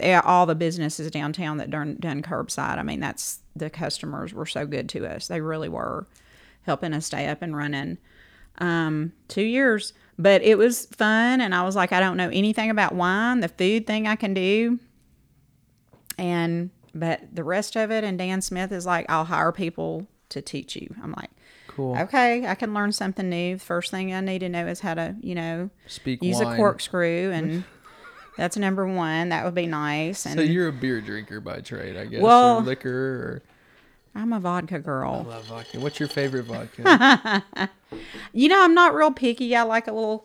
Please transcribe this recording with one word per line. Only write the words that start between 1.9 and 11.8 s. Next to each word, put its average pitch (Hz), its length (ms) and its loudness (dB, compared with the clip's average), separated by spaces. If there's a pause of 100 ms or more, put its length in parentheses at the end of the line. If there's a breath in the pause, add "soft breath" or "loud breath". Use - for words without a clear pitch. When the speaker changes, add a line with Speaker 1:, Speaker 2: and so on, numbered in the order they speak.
Speaker 1:
done 151 200 -4
curbside. - 580 -6
I - 40 -4
mean, 147 180 -6
that's, - 380 -8 (160)
the 156 160 -8
customers 151 640 -8
were 160 120 -8
so - 200 -6
good - 240 -6
to - 160 -8
us. - 220 -10
They 175 120 -6
really 156 280 -6
were - 380 -8 (560 soft breath)
helping 165 300 -4
us 151 140 -4
stay 143 220 -4
up 147 140 -6
and 160 140 -6
running. 147 420 -6 (600 soft breath)
Um, 165 540 0 (160)
two 196 160 -2
years, 233 480 0 (260 soft breath)
but 196 240 6
it 208 160 6
was 233 280 4
fun. 233 540 2
And 196 140 0
I 180 80 2
was 190 140 -2
like, 185 160 2